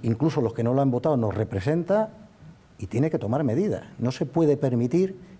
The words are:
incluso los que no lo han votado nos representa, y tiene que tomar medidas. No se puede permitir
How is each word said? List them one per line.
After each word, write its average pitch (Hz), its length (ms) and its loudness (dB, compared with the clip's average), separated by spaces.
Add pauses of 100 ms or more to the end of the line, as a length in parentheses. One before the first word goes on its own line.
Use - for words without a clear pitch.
incluso 131 380 0
los 113 120 0
que - 80 -4
no 117 120 2
lo 139 80 2
han 135 100 2
votado 135 240 0
nos 107 180 0
representa, 160 760 0 (680)
y - 100 -12
tiene 139 220 0
que 160 80 -2
tomar 131 280 -2
medidas. 127 400 -2 (120)
No 117 140 -2
se 156 140 -4
puede 147 320 4
permitir 143 600 0 (220)